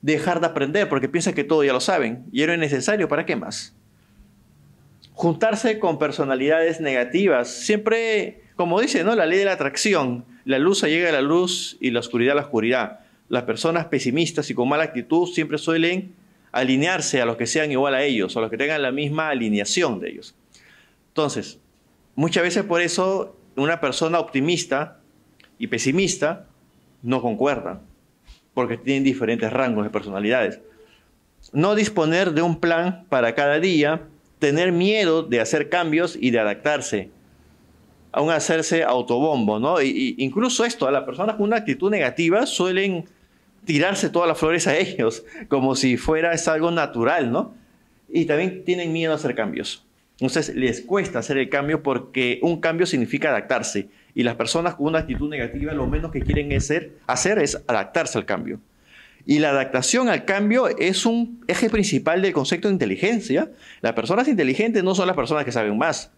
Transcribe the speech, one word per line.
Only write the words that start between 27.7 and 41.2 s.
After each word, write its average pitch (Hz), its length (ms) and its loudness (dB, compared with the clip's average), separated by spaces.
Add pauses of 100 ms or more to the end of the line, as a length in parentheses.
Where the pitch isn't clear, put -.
porque 120 240 -2
tienen 139 260 -2
diferentes 113 480 0
rangos 117 320 0
de 107 60 -4
personalidades. 104 720 -2 (880)
No 185 240 2
disponer 185 560 2
de 156 100 2
un 170 200 0
plan 170 480 0
para 120 260 0
cada 143 240 2
día, 160 440 2 (360)
tener 156 320 2
miedo 180 500 2
de 117 200 0
hacer 143 260 0
cambios 170 500 0
y 123 140 2
de 117 80 4
adaptarse, 107 720 -2 (1040)
aún 151 180 0
hacerse 160 540 0
autobombo, 120 760 0
¿no? 151 220 2
Y, 139 80 2
y 127 340 -2
incluso 214 400 0
esto, 226 240 -2
a 135 40 2
las 135 120 0
personas 180 320 -4